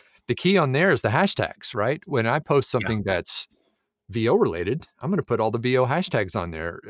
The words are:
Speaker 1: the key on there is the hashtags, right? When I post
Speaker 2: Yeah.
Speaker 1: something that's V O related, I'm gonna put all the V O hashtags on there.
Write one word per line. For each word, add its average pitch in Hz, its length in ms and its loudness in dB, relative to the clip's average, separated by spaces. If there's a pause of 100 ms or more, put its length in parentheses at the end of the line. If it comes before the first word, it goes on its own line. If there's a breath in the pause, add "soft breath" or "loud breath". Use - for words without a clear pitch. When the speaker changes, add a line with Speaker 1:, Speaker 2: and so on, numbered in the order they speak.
(260 soft breath)
Speaker 1:
the 123 80 0
key 190 240 2
on 143 140 2
there 170 180 4
is 135 120 2
the 117 60 2
hashtags, 139 680 -2
right? 113 320 -2
When 117 200 0
I 131 120 2
post 143 340 2
Speaker 2:
Yeah. 127 60 2
Speaker 1:
something 110 260 -2
that's 90 440 -2 (600)
V 110 200 0
O 143 60 4
related, 104 520 0 (140)
I'm 139 100 -6
gonna 185 120 0
put 113 180 -2
all 110 100 0
the 117 80 -2
V 123 200 0
O 127 80 4
hashtags 127 500 -2
on 87 160 -4
there. 82 380 -6